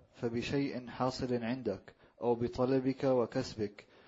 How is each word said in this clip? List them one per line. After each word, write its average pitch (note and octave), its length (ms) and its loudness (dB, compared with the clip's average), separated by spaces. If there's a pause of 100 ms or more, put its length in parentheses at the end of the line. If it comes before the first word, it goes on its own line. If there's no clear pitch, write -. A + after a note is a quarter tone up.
(140)
فبشيء B2 760 -2
حاصل B2 560 -2
عندك A2+ 520 -4 (260)
أو A#2 140 4
بطلبك B2+ 680 2
وكسبك، B2+ 840 0 (220)